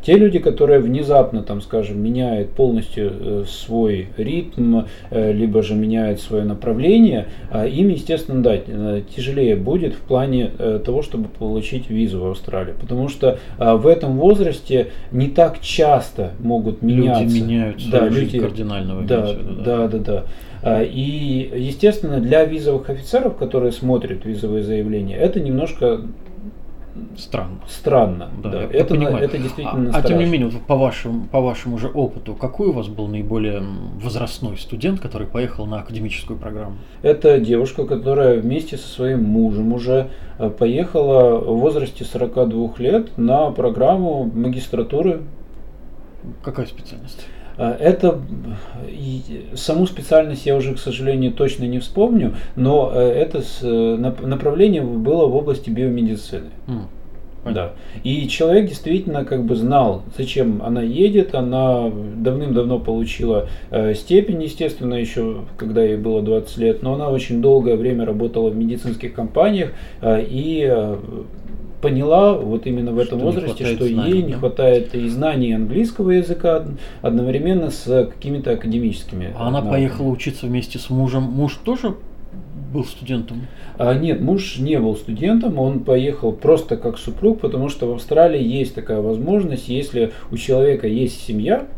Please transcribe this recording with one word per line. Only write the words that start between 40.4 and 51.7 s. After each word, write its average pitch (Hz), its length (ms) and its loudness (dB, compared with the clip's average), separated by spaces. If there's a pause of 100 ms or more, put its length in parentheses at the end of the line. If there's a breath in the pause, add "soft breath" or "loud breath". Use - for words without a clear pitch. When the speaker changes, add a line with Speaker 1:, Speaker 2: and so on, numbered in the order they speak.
Speaker 1:
поехала 131 880 4
в 113 180 0
возрасте 143 460 0
сорока 120 420 0
двух 117 340 -2
лет 196 380 0
на 135 320 4
программу 135 840 2
магистратуры. 127 880 -2 (1200)
Speaker 2:
Какая 131 240 -6
специальность? - 580 -14 (320 loud breath)
Speaker 1:
Э, 117 120 -2 (100)
это, 175 400 4 (720 loud breath)
и 131 640 -8
саму 160 320 0
специальность 151 600 2
я 139 80 2
уже, 131 180 0
к - 60 -4
сожалению, 131 540 0
точно 131 320 0
не 123 140 -2